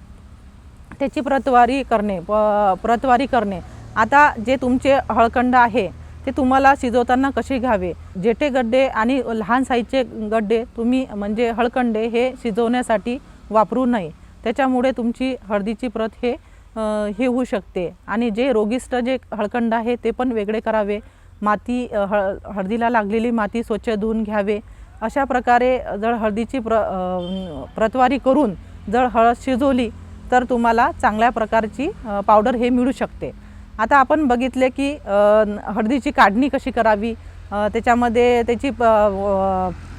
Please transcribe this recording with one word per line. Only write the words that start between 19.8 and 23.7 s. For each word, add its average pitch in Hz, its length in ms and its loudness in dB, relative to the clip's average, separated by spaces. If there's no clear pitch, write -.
ते 226 160 -2
पण 254 200 -2
वेगळे 214 280 -2
करावे. 214 400 -2
माती, 220 460 -2
अ, 202 180 -2
हळ-, 196 460 -2
हळदीला 208 380 -2
लागलेली 226 420 0
माती 226 320 -2
स्वच्छ 220 260 -4